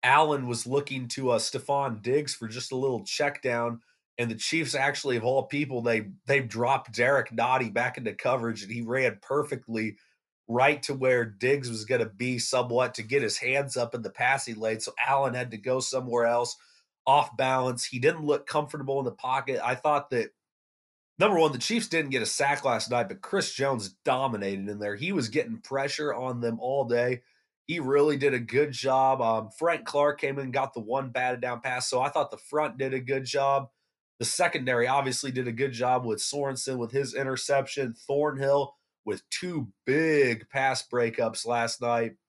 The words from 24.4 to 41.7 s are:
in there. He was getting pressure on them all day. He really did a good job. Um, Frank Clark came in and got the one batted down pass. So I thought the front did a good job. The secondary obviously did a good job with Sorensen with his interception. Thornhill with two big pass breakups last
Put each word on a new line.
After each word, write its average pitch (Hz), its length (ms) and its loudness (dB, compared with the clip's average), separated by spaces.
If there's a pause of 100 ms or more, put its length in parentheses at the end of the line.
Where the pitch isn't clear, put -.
in 104 120 -6
there. 104 160 -4
He 156 160 -4
was 127 180 0
getting 113 320 -4
pressure 139 500 -4
on 123 300 -4
them 113 180 -2
all 131 240 0
day. 120 380 0 (440)
He 170 140 -4
really 143 380 4
did 135 160 4
a 127 40 0
good 135 340 0
job. 131 500 4
Um, 110 260 0 (100)
Frank 156 280 0
Clark 143 340 2
came 139 180 -2
in 139 60 -4
and 131 80 -6
got 135 220 -2
the 123 60 -6
one 127 280 -4
batted 127 320 -2
down 120 220 -4
pass. 127 260 -4
So 165 140 2
I 143 80 0
thought 147 200 0
the 110 60 -12
front 147 400 -4
did 131 160 -2
a 131 80 -2
good 131 240 -2
job. 139 440 0 (500)
The 117 80 -4
secondary 131 600 0
obviously 135 460 0
did 123 160 -2
a 117 40 -4
good 131 200 -2
job 123 320 2
with 110 140 -2
Sorensen 135 580 -4
with 120 160 -4
his 131 220 -2
interception. 131 800 -2
Thornhill 139 800 0 (320)
with - 240 -6
two 165 380 -4 (180)
big 139 640 4
pass 135 360 0
breakups 117 600 0
last 117 340 0